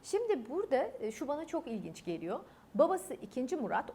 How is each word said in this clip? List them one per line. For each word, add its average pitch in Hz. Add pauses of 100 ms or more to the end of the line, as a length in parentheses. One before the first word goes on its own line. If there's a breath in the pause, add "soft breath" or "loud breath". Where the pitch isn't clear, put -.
Şimdi 392
burada, 302 (140)
e, 220
şu 254
bana 294
çok 320
ilginç 180
geliyor. 170 (340 loud breath)
Babası 339
ikinci 254
Murat, 202